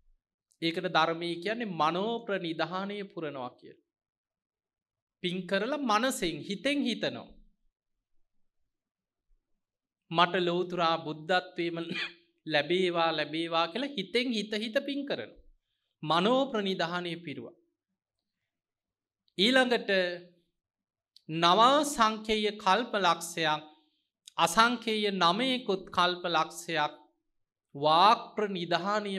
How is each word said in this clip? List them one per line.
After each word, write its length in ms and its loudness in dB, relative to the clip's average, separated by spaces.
ඒකට 260 -4
ධර්මයේ 480 0
කියන්නේ 380 -6
මනෝ 460 0
ප්‍රනිධානය 840 -4
පුරනවා 460 -10
කියලා. 320 -20
පින් 180 -4
කරලා 380 -2
මනසෙන්, 600 0
හිතෙන් 400 -4
හිතනවා. 480 -4
"මට 260 4
ලෞතුරා 600 0
බුද්ධත්වයේම 800 -4
ලැබේවා, 640 2
ලැබේවා" 560 -2
කියලා 220 -6
හිතෙන් 400 -2
හිත 240 -4
හිත 260 -4
පින් 220 -4
කරනවා. 420 -10
මනෝ 420 2
ප්‍රනිධානය 720 -4
පිරුවා. 380 -14
ඊළඟට 540 4
නවා 560 6
සංඛේය 600 0
කල්ප 400 0
ලක්ෂයක්, 680 0
අසංඛේය 760 2
නමයකුත් 800 2
කල්ප 380 0
ලක්ෂයක් 680 -2
වාක් 540 6
ප්‍රනිධානය 880 -2